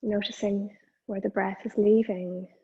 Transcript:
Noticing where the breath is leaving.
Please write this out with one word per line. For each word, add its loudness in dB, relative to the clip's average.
Noticing -2
where -6
the -2
breath -2
is -6
leaving. 2